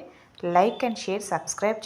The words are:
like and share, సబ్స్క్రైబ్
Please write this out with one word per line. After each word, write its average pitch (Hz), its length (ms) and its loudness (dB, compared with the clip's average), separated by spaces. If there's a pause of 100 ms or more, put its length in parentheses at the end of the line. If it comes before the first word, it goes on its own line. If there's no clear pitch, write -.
(540)
like 208 320 6
and 226 160 -2
share, 196 200 -4 (120)
సబ్స్క్రైబ్ 214 500 -2